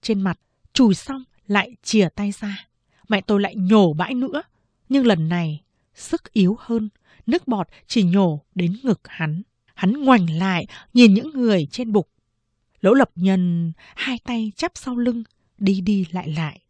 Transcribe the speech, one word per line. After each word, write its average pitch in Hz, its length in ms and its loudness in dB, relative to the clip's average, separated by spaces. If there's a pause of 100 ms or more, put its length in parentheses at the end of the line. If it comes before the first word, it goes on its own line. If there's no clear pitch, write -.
trên 208 200 -4
mặt, 190 180 -4 (340)
chùi 226 200 4
xong 269 300 -8 (240)
lại 202 360 -2
chìa 202 320 2
tay 202 160 -4
ra. 202 360 -12 (420)
Mẹ 202 120 -2
tôi 202 200 0
lại 208 160 -6
nhổ 190 360 4
bãi 175 200 -6
nữa, 262 280 -6 (480)
nhưng 262 160 2
lần 160 240 2
này 165 320 -4 (320)
sức - 400 -10
yếu 202 260 2
hơn, 226 300 -4 (360)
nước 294 220 -2
bọt 202 200 -4 (200)
chỉ 226 160 0
nhổ 175 380 2 (140)
đến 175 280 -2
ngực 247 240 -2
hắn. 160 340 -6 (340)
Hắn 196 180 0 (120)
ngoảnh 226 240 4
lại 170 380 -4 (260)
nhìn 240 200 8
những 247 200 0
người 214 380 0
trên 233 200 -8
bục. 202 180 0 (720)
Lỗ 190 120 4
Lập 269 220 4
Nhân 175 560 0 (240)
hai 254 280 -6
tay 226 320 -6
chắp 339 200 -4
sau 247 200 -10
lưng, 240 280 -2 (340)
đi 196 240 0
đi 190 300 0
lại 180 180 -8
lại. 156 400 -8